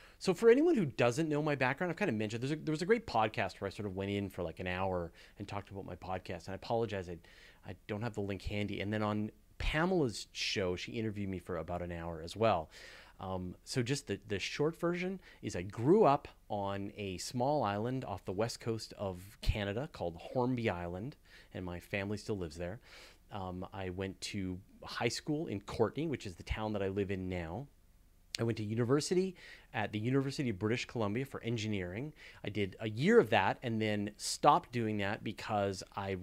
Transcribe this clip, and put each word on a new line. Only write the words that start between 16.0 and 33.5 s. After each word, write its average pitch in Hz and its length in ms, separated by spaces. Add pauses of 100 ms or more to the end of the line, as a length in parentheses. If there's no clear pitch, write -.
up 143 240 (220)
on 98 480
a 95 220
small 131 440
island 113 400
off 92 220
the 101 80
west 113 260
coast 113 380
of 95 440
Canada 104 520
called 85 240
Hornby 123 520
Island, 90 460 (380)
and 98 100
my 87 160
family 101 380
still 104 200
lives 85 200
there. 87 240 (500)
Um, 92 420
I 95 180
went 95 300
to 92 380 (240)
high - 240
school 151 400
in 98 140
Courtenay, 131 460
which 131 180
is 90 100
the - 80
town 107 300
that 98 100
I 98 60
live 98 220
in 92 180
now. 92 380 (720)
I 117 40
went 117 140
to 110 60
university 143 720 (380)
at 107 200
the 107 60
University 131 500
of 92 100
British 107 260
Columbia 113 400
for - 180
engineering. 107 680 (320)
I - 60
did 101 320
a 113 80
year 160 300
of 120 100
that 107 340